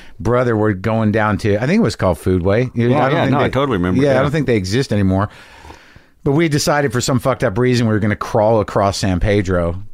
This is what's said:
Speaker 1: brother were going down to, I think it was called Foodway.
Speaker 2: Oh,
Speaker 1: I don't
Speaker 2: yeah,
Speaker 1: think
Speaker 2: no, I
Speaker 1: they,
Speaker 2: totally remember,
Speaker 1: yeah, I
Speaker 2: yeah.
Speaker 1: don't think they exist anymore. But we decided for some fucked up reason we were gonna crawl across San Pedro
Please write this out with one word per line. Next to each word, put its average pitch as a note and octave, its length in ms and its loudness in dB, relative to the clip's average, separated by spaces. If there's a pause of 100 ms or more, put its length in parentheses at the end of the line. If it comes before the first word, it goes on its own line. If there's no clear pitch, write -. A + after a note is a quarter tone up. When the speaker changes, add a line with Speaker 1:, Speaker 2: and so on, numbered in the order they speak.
(200)
Speaker 1:
brother A#2+ 360 0
were G#2+ 180 2
going A2 380 0
down G#2+ 280 0
to, G2+ 180 0
I A2 80 -2
think F#3 140 2
it A#3 40 2
was B2 120 -2
called F#2 240 0
Foodway. G2 500 0
Speaker 2:
Oh, A#2 140 -4
Speaker 1:
I - 0 -
don't A#2 80 2
Speaker 2:
yeah, D3 300 2
Speaker 1:
think - 100 0
Speaker 2:
no, C#3 80 2
I C#3+ 60 0
Speaker 1:
they, - 40 -2
Speaker 2:
totally C3+ 300 0
remember, F#2 240 2
Speaker 1:
yeah, C#3+ 80 2
I - 20 2
Speaker 2:
yeah. C3 80 2
Speaker 1:
don't C#3+ 100 0
think D3+ 140 -2
they A#2+ 120 2
exist G#2 360 -2
anymore. G2 340 0 (960)
But C#3 100 0
we E3 160 2
decided D3 420 0
for A#2+ 100 -2
some C3+ 160 0
fucked B2+ 260 -2
up A2 140 -2
reason B2 300 2
we G#2+ 60 2
were G#2+ 60 0
gonna G#2 160 0
crawl A2 440 0
across G2 400 0
San F#2 200 0
Pedro F#2 640 0 (120)